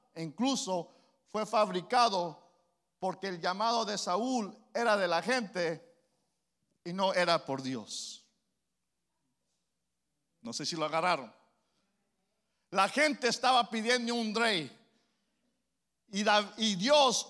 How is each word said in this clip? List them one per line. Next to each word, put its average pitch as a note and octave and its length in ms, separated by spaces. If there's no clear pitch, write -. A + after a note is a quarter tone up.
e E3 80
incluso F#3 720
fue G#3 140
fabricado, G3 920
porque F#3 300
el F3 120
llamado A3 440
de G3+ 120
Saúl G#3 600
era G#3+ 220
de F#3 120
la E3+ 140
gente F#3 600
y F3 80
no F#3+ 220
era E3+ 300
por C3+ 180
Dios. - 640
No A#3 100
sé D3+ 140
si E3+ 100
lo D#3 80
agarraron. D#3 500
La F#3+ 180
gente C4+ 400
estaba B3 420
pidiendo A#3 440
un A3 200
rey G#3 360
y G3+ 100
Da-, G#3 360
y A3 180
Dios C4 540